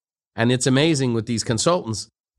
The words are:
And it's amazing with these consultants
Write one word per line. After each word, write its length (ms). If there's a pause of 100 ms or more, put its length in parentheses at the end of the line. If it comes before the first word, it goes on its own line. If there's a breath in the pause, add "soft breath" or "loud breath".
(380)
And 140
it's 140
amazing 480
with 120
these 180
consultants 640 (320)